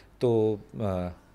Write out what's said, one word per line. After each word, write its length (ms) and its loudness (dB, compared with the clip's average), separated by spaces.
तो, 400 2
अ, 280 -2